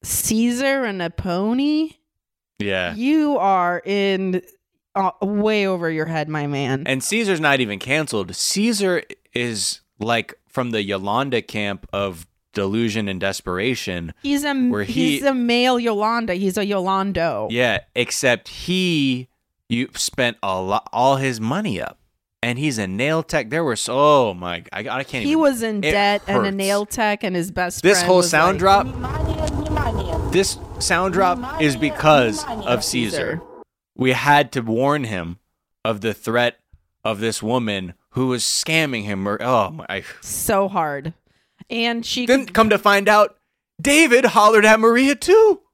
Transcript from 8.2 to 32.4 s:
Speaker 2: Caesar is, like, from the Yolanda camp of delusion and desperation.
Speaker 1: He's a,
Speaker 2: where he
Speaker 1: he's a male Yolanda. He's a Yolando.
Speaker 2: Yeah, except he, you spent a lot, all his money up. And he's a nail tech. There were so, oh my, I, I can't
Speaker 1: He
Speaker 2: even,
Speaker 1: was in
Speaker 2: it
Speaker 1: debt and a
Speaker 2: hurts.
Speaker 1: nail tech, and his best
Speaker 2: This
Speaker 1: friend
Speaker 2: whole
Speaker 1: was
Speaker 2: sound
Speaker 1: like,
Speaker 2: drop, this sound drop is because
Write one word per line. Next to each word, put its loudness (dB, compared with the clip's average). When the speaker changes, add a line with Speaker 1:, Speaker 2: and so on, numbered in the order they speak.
Speaker 2:
Caesar 0
is, -4
like, -2
from -4
the -2
Yolanda -2
camp -6
of -4
delusion -2
and -6
desperation. -4
Speaker 1:
He's -2
a, -4
Speaker 2:
where -2
he -2
Speaker 1:
he's -6
a 2
male 2
Yolanda. -2
He's -2
a -2
Yolando. -2
Speaker 2:
Yeah, 0
except 0
he, -2
you -2
spent -2
a -2
lot, -2
all 2
his -4
money -4
up. -10
And -2
he's -2
a -2
nail -2
tech. -4
There -2
were 0
so, -6
oh 6
my, -6
I, -6
I -6
can't -8
Speaker 1:
He 0
Speaker 2:
even, 2
Speaker 1:
was 2
in -4
Speaker 2:
it 0
Speaker 1:
debt 0
and 0
a 4
Speaker 2:
hurts. -2
Speaker 1:
nail -2
tech, -2
and -2
his -2
best -6
Speaker 2:
This 6
Speaker 1:
friend 2
Speaker 2:
whole 6
Speaker 1:
was 4
Speaker 2:
sound 4
Speaker 1:
like, -2
Speaker 2:
drop, 4
this 0
sound 0
drop 0
is 2
because 4